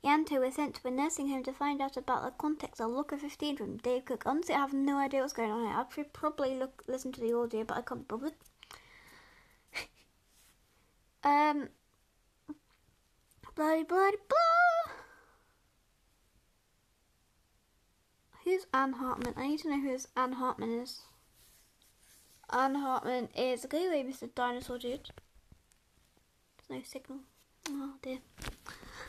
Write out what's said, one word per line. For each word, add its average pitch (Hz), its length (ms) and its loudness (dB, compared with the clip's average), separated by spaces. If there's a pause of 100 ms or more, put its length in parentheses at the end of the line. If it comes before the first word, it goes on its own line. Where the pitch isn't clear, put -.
Yanto 294 360 4
was 262 160 2
sent 294 200 0
to - 120 -6
a 254 40 0
nursing 277 380 0
home 262 140 0
to 262 100 -4
find 285 260 0
out 269 160 -2
about - 280 0
the 254 80 -4
context - 500 -4
of 226 80 0
Locker 285 280 -2
fifteen 285 380 -4
from 202 220 -6
Dave 247 280 0
Cook. 233 200 -4
Honestly, 302 300 0
I 277 40 4
have 277 140 2
no 277 240 4
idea 277 240 2
what's 277 120 -2
going 226 180 0
on 226 140 0
here. 208 100 -2
I 254 180 0
should 294 180 -6
probably 285 440 -2
look, 262 320 -6
listen 262 240 -4
to 254 100 -10
the 233 120 2
audio, 233 300 0
but - 140 -4
I - 40 -4
can't - 260 -8
be - 80 -6
bothered. 277 180 -4 (1400)
<laughs> - 140 -8 (1400)
Um, 294 460 4 (1800)
blah, 320 300 2
blah, 370 260 6
blah. 659 840 6 (3500)
Who's 370 300 0
Anne 269 200 2
Hartman? 247 440 -2
I 262 120 -2
need 302 100 0
to 320 100 -4
know 285 100 0
who 277 120 0
this 262 160 -4 (100)
Anne 262 160 2
Hartman 240 480 -2
is. - 200 -12 (1500)
Anne 269 220 2
Hartman 254 640 0
is, 254 320 -2
go 339 180 0
away, 311 140 2
Mister 262 240 -8
Dinosaur 247 540 -4
Dude. 247 320 -6 (1500)
There's 262 240 -10
no - 20 -
signal. 269 360 -12 (500)
Oh 277 320 -6
dear. 262 160 -8 (920)